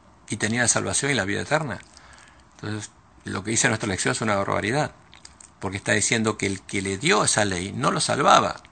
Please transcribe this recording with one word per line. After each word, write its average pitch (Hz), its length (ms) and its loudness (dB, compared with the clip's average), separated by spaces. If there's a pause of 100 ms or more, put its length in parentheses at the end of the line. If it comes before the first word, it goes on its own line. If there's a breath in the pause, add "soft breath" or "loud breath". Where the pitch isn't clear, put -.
(280)
y 113 100 -4
tenía 117 260 0
la 113 40 4
salvación 107 440 0
y - 20 2
la 104 120 0
vida 101 160 -2
eterna. 143 380 -4 (760 loud breath)
Entonces, 104 340 -8 (360)
lo 98 180 -8
que 104 80 -4
dice 117 160 2
nuestra 113 200 0
lección 104 260 0
es - 80 -4
una 107 140 0
barbaridad, 101 580 0 (680)
porque 98 180 -6
está - 140 -2
diciendo 110 460 2
que 98 100 0
el 98 140 -2
que 101 200 -4
le 95 160 -2
dio 185 260 2
esa 110 220 2
ley 95 260 -2
no 127 200 0
lo 180 80 -2
salvaba. 147 560 4 (160)